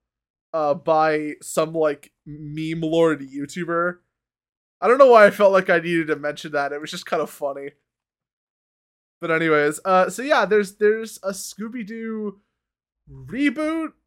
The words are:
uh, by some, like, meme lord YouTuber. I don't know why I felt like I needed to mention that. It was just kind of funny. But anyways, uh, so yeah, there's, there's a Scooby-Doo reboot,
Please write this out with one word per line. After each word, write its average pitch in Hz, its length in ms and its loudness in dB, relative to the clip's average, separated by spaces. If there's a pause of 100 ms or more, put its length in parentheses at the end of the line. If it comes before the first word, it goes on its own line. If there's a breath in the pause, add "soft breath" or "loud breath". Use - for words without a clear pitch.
(520)
uh, 151 220 0
by 151 680 0
some, 160 320 -4
like, 156 400 -2 (140)
meme 156 540 -8
lord 160 400 2
YouTuber. 170 800 -6 (840)
I 190 80 0
don't 254 100 4
know 277 120 10
why 220 160 10
I 196 40 6
felt 202 220 4
like 190 180 2
I 175 80 4
needed 165 300 -2
to 151 80 -2
mention 147 360 -8
that. 143 200 -2
It 147 80 -10
was 156 100 -14
just 180 160 -12
kind 165 160 -2
of - 80 -6
funny. 139 400 -10 (1500)
But - 100 -6
anyways, 156 540 2
uh, 185 240 4
so 190 140 -8
yeah, 262 240 2
there's, 202 300 0
there's 220 460 -2
a 190 100 -6
Scooby-Doo 220 1080 -10 (720)
reboot, 285 800 -4 (140)